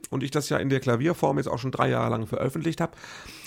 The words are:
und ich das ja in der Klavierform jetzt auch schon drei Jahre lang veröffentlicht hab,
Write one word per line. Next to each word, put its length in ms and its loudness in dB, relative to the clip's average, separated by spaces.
und 140 0
ich 80 -4
das 180 0
ja 80 2
in 120 2
der 100 4
Klavierform 580 2
jetzt 100 0
auch 120 -2
schon 120 -2
drei 180 2
Jahre 220 2
lang 160 0
veröffentlicht 520 -2
hab, 160 -2